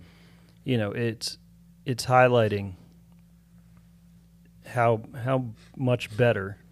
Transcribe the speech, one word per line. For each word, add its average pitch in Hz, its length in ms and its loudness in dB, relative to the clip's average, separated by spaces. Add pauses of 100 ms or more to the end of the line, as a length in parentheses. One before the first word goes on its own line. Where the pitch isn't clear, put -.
(640)
you 127 140 0
know, 104 120 -2
it's, 113 460 -6 (480)
it's 123 220 -6
highlighting 110 680 4 (1900)
how, 117 360 0 (220)
how 131 220 -2 (300)
much 123 400 -2
better, 104 420 0 (140)